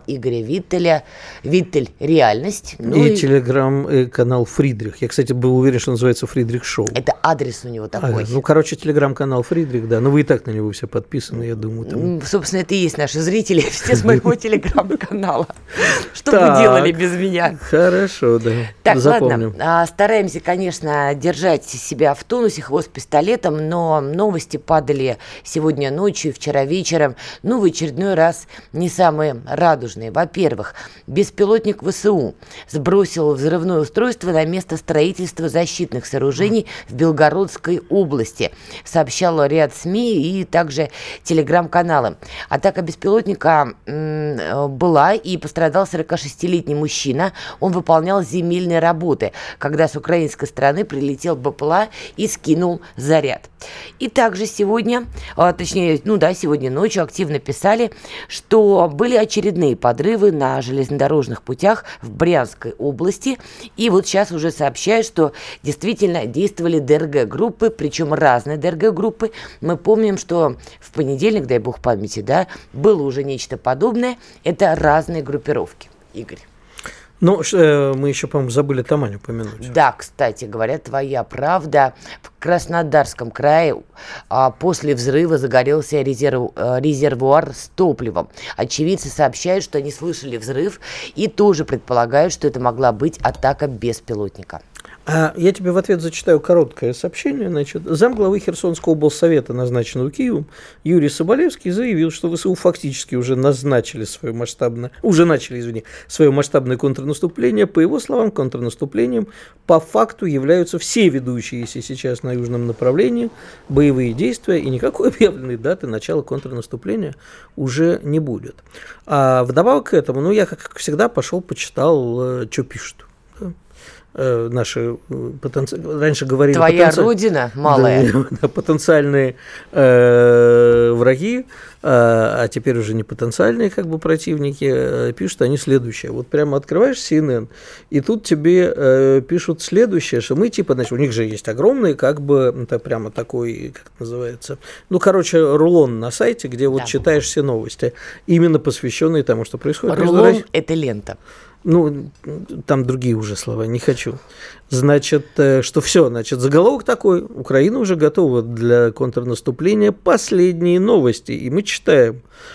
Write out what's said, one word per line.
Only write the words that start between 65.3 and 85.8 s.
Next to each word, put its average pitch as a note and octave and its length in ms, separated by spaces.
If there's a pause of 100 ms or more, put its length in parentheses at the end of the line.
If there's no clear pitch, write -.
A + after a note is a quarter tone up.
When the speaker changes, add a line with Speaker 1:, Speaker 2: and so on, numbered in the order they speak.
Speaker 1:
действительно E3+ 640
действовали E3+ 520
Д C#3 160
Р D#3 120
Г-группы, D3 640
причем D3+ 440
разные D3 420
Д D3+ 120
Р F3+ 80
Г-группы. A3 560 (280)
Мы E3 160
помним, A3 420
что D#3+ 380 (240)
в - 120
понедельник, D3+ 540
дай B2 120
бог A2+ 220
памяти, G#2+ 400
да, C#3+ 260 (260)
было E3 300
уже C#3 220
нечто C3+ 320
подобное. A#3 600 (280)
Это E3+ 320
разные D#3 460
группировки, C#3 640 (260)
Игорь. - 240 (840)
Speaker 2:
Ну, F3 220
ш-, F#3 160
э, C#3+ 360
мы C#3 160
еще, C#3 180
по-моему, C3+ 240
забыли C3+ 300
Тамань A#2+ 340
упомянуть. A2+ 560
Speaker 1:
Да, C#3 260
кстати - 460
говоря, A2+ 340
твоя C3+ 460
правда. C#3+ 720 (280)
В - 80 (100)
Краснодарском D#3 920
крае, D3+ 500 (460)
а, C3 240
после D#3 420
взрыва C#3 420
загорелся C3+ 640